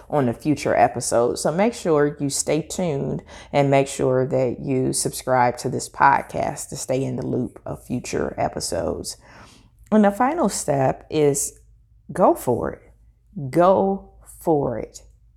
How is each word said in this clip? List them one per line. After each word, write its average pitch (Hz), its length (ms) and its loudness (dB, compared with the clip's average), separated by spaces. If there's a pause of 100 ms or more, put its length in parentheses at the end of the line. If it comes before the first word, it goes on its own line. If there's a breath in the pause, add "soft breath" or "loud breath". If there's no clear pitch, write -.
on 139 200 0
a 117 40 0
future - 440 0
episode. 120 640 2
So 165 100 0
make 208 240 0
sure 147 460 2
you 139 100 -2
stay 151 320 -2
tuned 147 640 -4 (280 loud breath)
and 139 200 4
make 139 160 4
sure 131 360 0
that 131 360 -2
you 135 320 0
subscribe 127 640 0
to - 100 -6
this - 200 -6
podcast - 800 0
to - 80 -12
stay 135 260 -4
in 127 140 -4
the 127 100 -6
loop 127 400 -4
of - 180 -10
future - 540 -6
episodes. - 760 -4 (760 loud breath)
And 214 140 6
the 202 80 4
final 262 360 0
step - 640 0
is 143 480 0 (540)
go 233 240 4
for 82 340 -2
it. - 800 -14
Go 190 600 2 (260)
for 139 400 0
it. - 240 -12 (340)